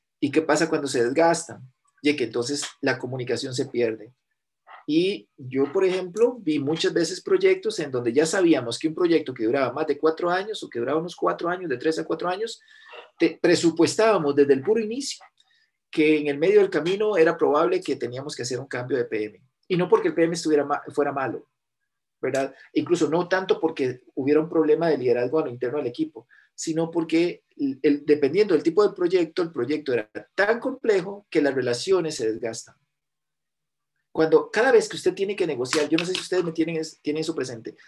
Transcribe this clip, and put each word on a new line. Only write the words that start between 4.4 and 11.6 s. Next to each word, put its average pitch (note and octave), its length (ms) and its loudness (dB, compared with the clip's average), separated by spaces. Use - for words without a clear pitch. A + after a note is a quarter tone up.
Y F#3 500 0
yo, C3+ 340 -4
por F#3 140 0
ejemplo, F#3 560 0
vi D#3 200 -2
muchas D#3+ 340 -2
veces D#3+ 260 -2
proyectos F#3+ 580 0
en D3 120 -6
donde A#2+ 200 -2
ya C#3 140 4
sabíamos D#3+ 540 2
que D#3+ 100 -2
un D#3 60 -8
proyecto E3 400 0
que A#2 100 -6
duraba B2+ 260 0
más D#3 160 -4
de C#3+ 120 -2
cuatro D#3+ 320 0
años G3+ 320 -4
o - 80 -12
que - 80 -10
duraba B2+ 200 -2
unos E3+ 160 -8
cuatro F3 360 -2
años, F3+ 180 -6